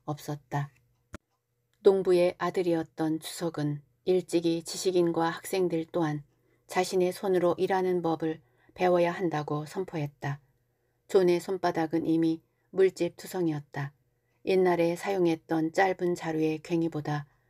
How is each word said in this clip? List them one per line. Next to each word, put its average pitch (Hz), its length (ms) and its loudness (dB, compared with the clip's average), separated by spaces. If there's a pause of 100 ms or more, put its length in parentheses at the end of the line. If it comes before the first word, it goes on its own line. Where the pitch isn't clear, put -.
없었다. 147 680 -8 (1080)
농부의 180 580 4
아들이었던 165 840 -2
추석은 147 640 -6 (240)
일찍이 170 580 0
지식인과 170 640 0
학생들 170 600 -2
또한 151 320 -2 (440)
자신의 180 440 0
손으로 180 460 2
일하는 185 440 0
법을 160 400 -2 (320)
배워야 175 380 4
한다고 151 540 -4
선포했다. 147 760 -6 (680)
존의 175 320 4
손바닥은 170 640 -2
이미 165 360 0 (280)
물집 180 480 0
투성이었다. 151 760 -4 (540)
옛날에 175 500 2
사용했던 165 800 0
짧은 185 420 0
자루의 156 480 -2
괭이보다 151 640 -4 (220)